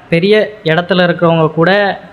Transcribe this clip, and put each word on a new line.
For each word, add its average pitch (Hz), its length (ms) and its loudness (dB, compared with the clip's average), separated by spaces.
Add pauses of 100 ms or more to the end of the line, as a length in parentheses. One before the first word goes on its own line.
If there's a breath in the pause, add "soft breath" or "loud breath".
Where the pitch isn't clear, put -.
பெரிய 196 540 0
இடத்துல 175 400 0
இருக்கிறவங்க 165 480 0
கூட 196 480 0 (120)